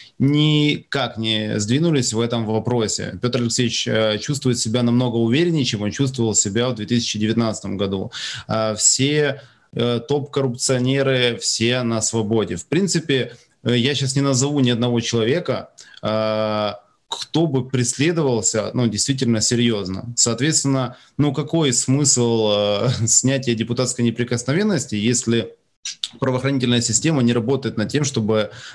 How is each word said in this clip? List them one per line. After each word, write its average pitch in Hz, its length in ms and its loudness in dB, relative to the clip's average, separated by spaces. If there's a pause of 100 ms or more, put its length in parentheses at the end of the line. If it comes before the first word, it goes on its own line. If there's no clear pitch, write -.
(200)
никак 147 960 2
не 110 420 -2
сдвинулись 135 540 2
в 110 60 0
этом 117 260 0
вопросе. 107 760 -2
Пётр 123 180 0
Алексеевич, 117 480 0
э, 110 320 0
чувствует 131 400 -2
себя 120 240 0
намного 120 340 2
увереннее, 143 480 2
чем 107 160 -2
он 104 100 -2
чувствовал 120 440 0
себя 113 340 2
в 123 60 -4
две 104 100 -8
тысячи 120 320 -2
девятнадцатом 107 600 -2
году. 98 340 -4 (360)
А 110 280 0
все, 143 640 0 (320)
э, 120 340 0
топ-коррупционеры, 131 1300 0
все 123 420 0
на 113 180 0
свободе. 107 560 0
В - 100 -14
принципе, 156 680 0 (280)
э, 123 120 2
я 127 200 2
щас 131 200 -2
не 139 60 2
назову 139 380 2
ни 123 100 4
одного 120 300 0
человека, 117 720 -2 (320)
э, 107 720 0 (340)
кто - 400 -2
бы 131 200 -2
преследовался, 127 1080 0
ну, 120 140 2
действительно 113 540 0
серьёзно. 110 760 0
Соответственно, 131 800 0 (220)
ну, 143 160 2
какой 151 400 0
смысл, 120 800 2
э, 104 460 2
<laughs> 110 100 -2
снятия 131 480 0
депутатской 120 500 -2
неприкосновенности, 127 880 -2
если 117 600 0 (640)
правоохранительная 127 600 0
система 143 420 2
не 120 100 4
работает 120 440 0
над 104 120 0
тем, 143 140 0
чтобы, 110 480 0 (240)